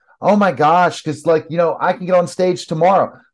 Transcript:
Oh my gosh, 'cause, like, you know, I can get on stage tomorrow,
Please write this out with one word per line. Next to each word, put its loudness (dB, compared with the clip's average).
Oh 2
my 2
gosh, 2
'cause, -8
like, 0
you -8
know, 0
I -2
can -8
get 2
on 2
stage -2
tomorrow, 0